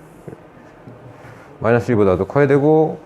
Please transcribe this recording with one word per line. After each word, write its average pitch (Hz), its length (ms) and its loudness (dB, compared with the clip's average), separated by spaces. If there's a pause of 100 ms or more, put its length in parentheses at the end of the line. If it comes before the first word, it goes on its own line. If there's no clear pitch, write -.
(1600)
마이너스 117 320 -2
일보다도 98 360 2
커야 143 200 0
되고. 156 600 0